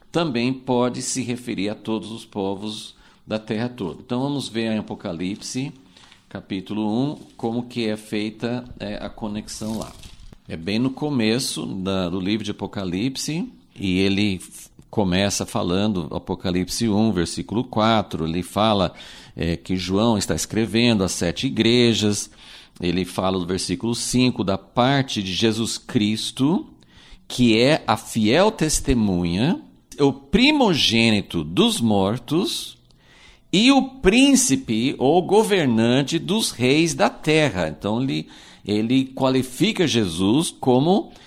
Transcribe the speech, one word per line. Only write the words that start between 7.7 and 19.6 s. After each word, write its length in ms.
é 100
feita, 680
é, 180
a 120
conexão 720
lá. 140
É 120
bem 200
no 120
começo 760
da, 460
do 100
livro 240
de 60
Apocalipse, 1000
e 240
ele 360
f-, 340
começa 560
falando, 640
Apocalipse 800
um, 240
versículo 500
quatro, 640
ele 160
fala, 520
é, 180
que 220